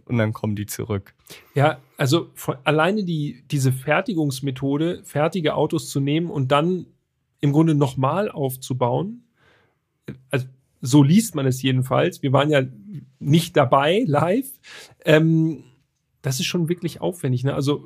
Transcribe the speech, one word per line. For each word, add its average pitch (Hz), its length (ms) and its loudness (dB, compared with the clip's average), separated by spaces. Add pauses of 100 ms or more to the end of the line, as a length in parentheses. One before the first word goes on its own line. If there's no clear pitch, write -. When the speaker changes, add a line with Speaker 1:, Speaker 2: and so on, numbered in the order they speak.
Speaker 1:
und 123 120 -2
dann 107 140 0
kommen 107 240 -6
die 104 100 -6
zurück. 107 480 -8 (400)
Speaker 2:
Ja, 147 240 2 (180)
also 147 380 0
von, - 300 -8
alleine 170 400 2
die, 156 480 -6
diese 131 200 2
Fertigungsmethode, 143 1300 -2
fertige 151 500 -2
Autos 156 360 -4
zu 143 100 -4
nehmen 151 280 -2
und 135 220 -4
dann 160 360 0 (540)
im 143 120 2
Grunde 156 240 4
nochmal 143 560 0
aufzubauen, 135 920 -4 (1080)
also 131 160 -2 (340)
so 139 240 6
liest 190 320 2
man 135 100 -2
es 131 160 0
jedenfalls, 131 600 0
wir 135 100 0
waren 139 180 4
ja 143 120 4 (580)
nicht 160 360 2
dabei 147 500 4
live, 165 420 0 (560)
ähm, 160 580 4 (600)
das 131 180 -4
ist 180 60 -4
schon 170 220 -2
wirklich 175 320 -6
aufwendig, 131 440 -4
ne? 143 100 -2
Also 143 320 -2